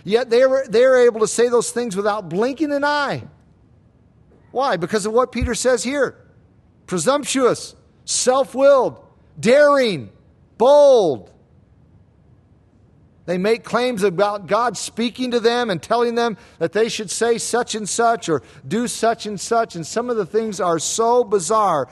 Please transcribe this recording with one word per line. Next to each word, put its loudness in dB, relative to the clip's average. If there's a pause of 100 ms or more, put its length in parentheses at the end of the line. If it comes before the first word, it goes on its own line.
Yet -2
they 4
were, 0
they 2
are 4
able 4
to 0
say 0
those 0
things -6
without -4
blinking -2
an -2
eye. -2 (1300)
Why? -2
Because -4
of -4
what 2
Peter -4
says 0
here. -2 (680)
Presumptuous, -2 (300)
self-willed, 2 (360)
daring, 2 (460)
bold. 4 (2000)
They -2
make 0
claims -2
about -2
God 0
speaking -6
to 0
them 0
and -4
telling 0
them -2 (200)
that -4
they 0
should -8
say 0
such -4
and -8
such 0
or 0 (260)
do -2
such -2
and -8
such. -2
And -10
some -6
of -4
the -2
things -4
are 0
so 0
bizarre 0